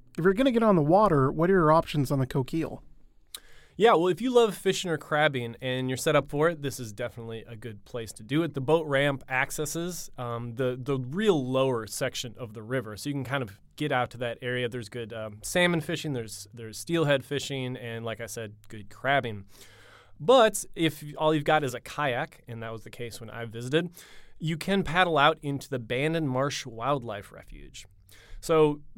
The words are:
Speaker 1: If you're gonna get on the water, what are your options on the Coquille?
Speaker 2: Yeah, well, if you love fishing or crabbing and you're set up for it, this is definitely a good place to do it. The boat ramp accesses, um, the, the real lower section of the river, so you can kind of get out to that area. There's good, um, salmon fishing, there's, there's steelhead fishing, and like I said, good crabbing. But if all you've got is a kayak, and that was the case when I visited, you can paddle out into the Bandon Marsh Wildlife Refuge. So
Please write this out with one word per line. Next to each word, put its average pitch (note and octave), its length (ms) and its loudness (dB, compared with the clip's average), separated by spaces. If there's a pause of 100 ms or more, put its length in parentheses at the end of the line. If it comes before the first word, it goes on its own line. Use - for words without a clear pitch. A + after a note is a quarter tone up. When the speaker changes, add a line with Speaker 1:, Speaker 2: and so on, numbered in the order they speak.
(180)
Speaker 1:
If E3 60 0
you're F#3+ 100 6
gonna C4 180 4
get A#3 120 4
on G#3+ 120 8
the E3 60 6
water, D3+ 500 6
what D#3+ 180 2
are G3 40 6
your E3 180 6
options D#3 400 2
on C#3 80 2
the C3+ 80 0
Coquille? C#3 560 -4 (920)
Speaker 2:
Yeah, A3 160 8
well, F3 160 4
if F3 100 0
you B3+ 120 -2
love A#3 260 6
fishing F#3+ 340 -2
or D#3 60 0
crabbing C3+ 640 0
and B2+ 280 -2
you're C3 60 -2
set D3 180 2
up C#3+ 160 2
for D3 200 2
it, D#3+ 120 -4
this C3+ 200 -6
is A2+ 100 -10
definitely A2+ 560 -10
a A#2 80 -14
good G#2+ 300 -14
place A2+ 280 -10
to - 100 -18
do C3+ 200 0
it. D#3+ 100 -6
The C#3+ 60 -6
boat D#3 260 2
ramp C#3 440 0
accesses, D#3 880 -4
um, A#2+ 380 -8
the, B2+ 220 -2
the C3 220 -4
real D3 500 0
lower C3 380 0
section A#2+ 500 -6
of A2 160 -12
the A2+ 80 -14
river, A2+ 360 -6
so A#2 100 -10
you D3 60 -2
can C#3 100 -4
kind C3+ 180 -4
of G#2 160 -10 (200)
get D3 160 -2
out B2 160 0
to - 80 -16
that A#2 240 -6
area. B2 260 -2
There's A#2 220 -10
good, A2+ 240 -10
um, A2 280 -10
salmon F3 380 2
fishing, D#3 320 -4
there's, A2+ 420 -8
there's A2+ 240 -14
steelhead D3 460 2
fishing, C3 540 -6
and A2+ 260 -10
like A2 160 -6
I A#2 60 -10
said, G#2+ 300 -10 (120)
good G#2 220 -14
crabbing. B2 560 0 (760)
But A3 460 6 (100)
if D#3 260 0 (160)
all D#3 160 4
you've D3+ 120 0
got D#3 180 4
is B2+ 100 -4
a B2 60 -8
kayak, D3 720 -4
and A2+ 120 -12
that A2+ 120 -10
was G#2+ 100 -12
the A#2 60 -18
case A#2 320 -12
when A2 80 -14
I A#2 160 -10
visited, B2+ 460 -2 (480)
you D#3+ 180 -4
can F#3+ 260 0
paddle E3+ 340 2
out D3+ 240 6
into C#3+ 280 -6
the C3 100 -4
Bandon C#3+ 480 0
Marsh C3+ 380 -2
Wildlife A2+ 640 -4
Refuge. - 540 -18 (560)
So D#3 380 4 (180)